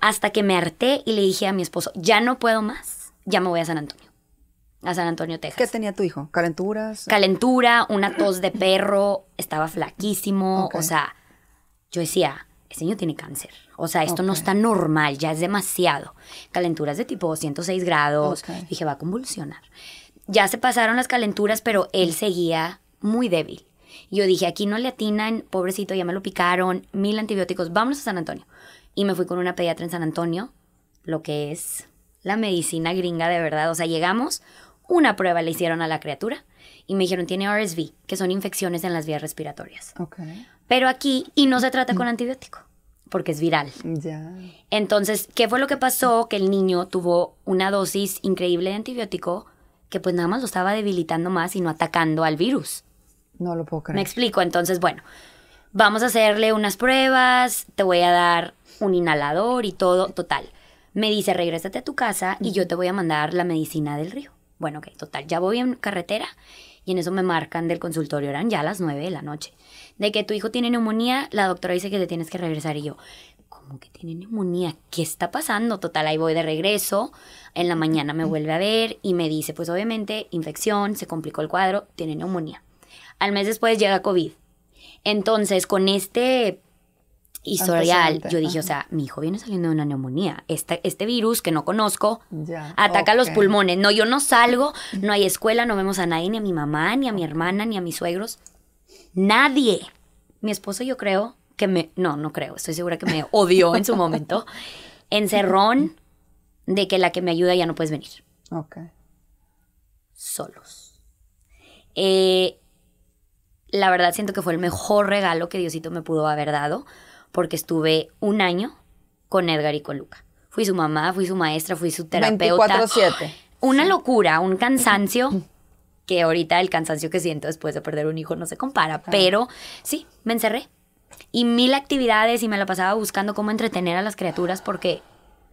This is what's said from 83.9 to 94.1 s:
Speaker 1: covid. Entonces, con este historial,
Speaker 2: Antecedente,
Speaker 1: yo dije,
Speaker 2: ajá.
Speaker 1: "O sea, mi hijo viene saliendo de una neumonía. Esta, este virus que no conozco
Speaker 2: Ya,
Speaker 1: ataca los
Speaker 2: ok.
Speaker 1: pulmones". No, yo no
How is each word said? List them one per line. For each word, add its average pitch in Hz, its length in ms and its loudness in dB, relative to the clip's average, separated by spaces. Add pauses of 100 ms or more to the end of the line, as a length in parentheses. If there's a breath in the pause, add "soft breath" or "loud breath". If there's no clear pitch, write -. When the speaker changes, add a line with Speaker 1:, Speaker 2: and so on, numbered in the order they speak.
Speaker 1:
covid. 180 280 0 (720 loud breath)
Entonces, 202 640 2
con 190 220 2
este 233 720 0 (800)
historial, 170 720 4
Speaker 2:
Antecedente, 160 160 -6
Speaker 1:
yo 170 80 0
dije, 160 200 0
Speaker 2:
ajá. 151 60 -4
Speaker 1:
"O - 20 -8
sea, 143 240 -4
mi 151 140 -2
hijo 135 160 -10
viene 170 200 -4
saliendo 185 280 -2
de 160 60 2
una 151 100 0
neumonía. 139 640 -4
Esta, 165 360 -4
este 190 220 -4
virus 226 360 0
que 175 80 -2
no 156 140 0
conozco 214 560 0 (100)
Speaker 2:
Ya, 160 460 -10
Speaker 1:
ataca 202 400 4
los 247 120 4
Speaker 2:
ok. 160 60 -6
Speaker 1:
pulmones". 196 440 4
No, 202 120 6
yo 214 140 4
no 254 160 2